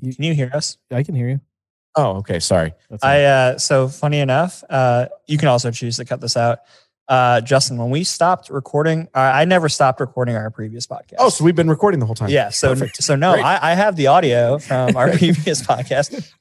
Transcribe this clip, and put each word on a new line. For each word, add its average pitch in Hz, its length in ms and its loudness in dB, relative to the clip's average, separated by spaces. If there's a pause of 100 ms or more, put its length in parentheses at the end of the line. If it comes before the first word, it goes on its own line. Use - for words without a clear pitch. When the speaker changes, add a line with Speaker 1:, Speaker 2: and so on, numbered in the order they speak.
Speaker 1:
You 127 120 -8
Speaker 2:
Can 139 120 -8
you 165 80 -2
hear 131 200 -2
us? - 240 -8 (140)
Speaker 1:
I 127 120 -2
can 156 120 -6
hear 123 140 -2
you. 135 120 -4 (540)
Speaker 3:
Oh, 113 220 0
okay. 98 220 -4
Sorry. 80 340 0 (160)
Speaker 1:
That's 110 140 -8
Speaker 2:
I, 135 40 2
Speaker 1:
all 139 60 4 (340)
right. 127 80 0
Speaker 2:
uh, - 20 -10
so 135 300 0
funny 147 320 -2
enough, 143 500 -2
uh, 127 380 0 (200)
you 151 100 -2
can 151 100 0
also 123 240 2
choose 117 260 -8
to 120 80 -10
cut 123 160 -8
this 117 140 -6
out. 117 240 0 (480)
Uh, 123 320 4
Justin, 131 380 0
when 117 140 -4
we 156 120 -2
stopped 180 460 -2
recording, 156 640 -4
uh, 135 60 -2
I 135 260 2
never 175 240 2
stopped 135 300 0
recording 123 360 -4
our 107 140 -6
previous 110 380 -12
podcast. - 320 -14
Speaker 3:
Oh, 254 100 6
so 151 160 -2
we've 170 100 4
been 160 140 2
recording 165 300 2
the 117 80 0
whole 110 80 -4
time. 107 140 -4
Speaker 2:
Yeah, 127 200 0
so, 135 200 -2
Speaker 3:
Perfect. 131 340 -4
Speaker 2:
so 147 120 0
no, 170 180 2
Speaker 3:
Great. 113 120 2
Speaker 2:
I, 165 280 2
I - 20 -
have 202 200 0
the 147 120 2
audio 131 500 4
from 127 400 -2
our 131 140 2
Speaker 3:
<laughs> 180 40 0
Speaker 2:
previous 165 460 0
podcast. 139 800 -4